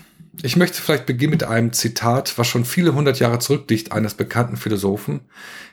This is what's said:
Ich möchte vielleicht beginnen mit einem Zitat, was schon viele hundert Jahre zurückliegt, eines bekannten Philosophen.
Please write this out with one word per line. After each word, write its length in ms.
Ich 160
möchte 240
vielleicht 240
beginnen 260
mit 120
einem 300
Zitat, 640
was 100
schon 180
viele 280
hundert 260
Jahre 200
zurückliegt, 520
eines 220
bekannten 440
Philosophen. 640